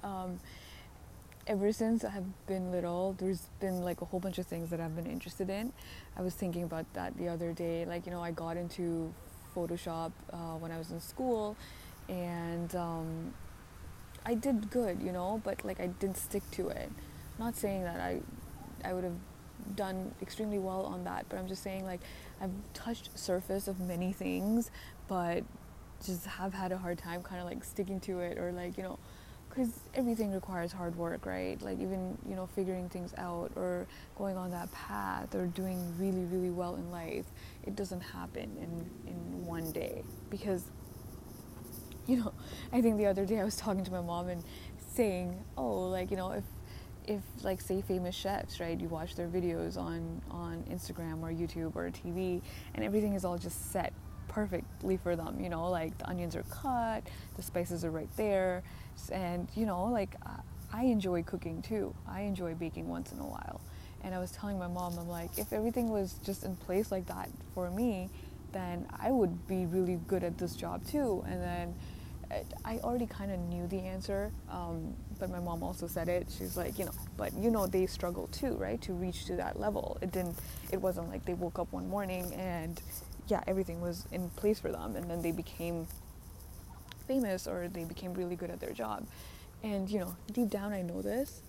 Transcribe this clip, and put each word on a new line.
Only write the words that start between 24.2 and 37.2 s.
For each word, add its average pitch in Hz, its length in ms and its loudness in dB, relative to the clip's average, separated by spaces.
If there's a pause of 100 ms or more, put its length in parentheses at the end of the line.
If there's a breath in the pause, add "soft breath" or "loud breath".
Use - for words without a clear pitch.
but 175 360 2 (600)
just 180 200 -2
have 190 280 -2
had 185 180 0
a 185 60 2
hard 175 200 0
time 175 260 -4
kinda, 180 200 -4
like, 175 200 -2
sticking 190 380 0
to 185 180 0
it, 175 180 0
or, 175 140 2
like, 180 260 -2
you 190 60 -2
know, 185 140 -4 (520 loud breath)
'cause 240 320 2 (120)
everything 226 400 4
requires 180 380 0
hard 175 240 -2
work, 170 300 0
right? 185 360 0
Like, 196 180 -2
even, 185 380 0 (100)
you 196 80 -2
know, 185 120 -2
figuring 185 420 0
things 175 280 -6
out 175 380 -2
or 180 320 2 (300 loud breath)
going 196 180 0
on 180 160 -2
that 180 200 -2
path 202 640 -2
or 185 120 4
doing 180 520 0
really, 185 260 4
really 180 240 4
well 175 260 0
in 175 140 -4
life, 175 360 -2 (380 loud breath)